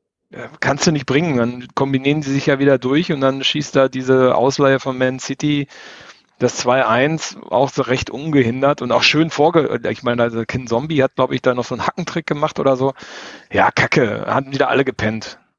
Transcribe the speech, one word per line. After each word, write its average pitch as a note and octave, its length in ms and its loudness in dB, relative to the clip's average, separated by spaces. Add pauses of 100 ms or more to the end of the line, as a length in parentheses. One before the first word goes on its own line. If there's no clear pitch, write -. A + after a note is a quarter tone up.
(320)
äh, - 160 -14 (120)
kannst C#3 280 -4
du E3+ 40 4
nicht C#3+ 140 -2
bringen. D3 320 0
Dann B2 360 -4
kombinieren C#3 460 0
die C3+ 120 -4
sich C3+ 160 -2
ja C#3 120 2
wieder C#3 200 4
durch C#3+ 340 0
und C#3 80 -4
dann C3+ 240 0
schießt - 320 -2
da C3+ 100 6
diese C3 480 2
Ausleihe C3+ 460 2
von C3 160 -6
Man C3 220 -2
City C#3+ 480 -2 (760)
das B2 140 2
zwei B2 320 2
eins C#3 480 0 (140)
auch C3 180 2
so C#3 140 -2
recht B2+ 280 -2
ungehindert C#3 720 0
und B2 120 -2
auch - 100 2
schön D#3 260 2
vorge-, D3 600 2
ich - 140 -6
meine, A#2+ 200 0
also A#2 220 -2
Ken B2+ 220 -6
Zombie C3+ 360 0
hat, C3+ 140 -2
glaub C3+ 160 0
ich, C3 80 -4
da B2+ 120 2
noch B2 120 -4
so C3 100 -8
einen A#2 100 -6
Hackentrick - 400 -6
gemacht D3 360 -4
oder C3+ 160 2
so. C3+ 160 0 (580)
Ja, G2+ 200 2
Kacke, A2 540 0
hatten C3+ 280 -2
wieder C3+ 160 0
alle B2+ 160 2
gepennt. A2 520 -4 (220)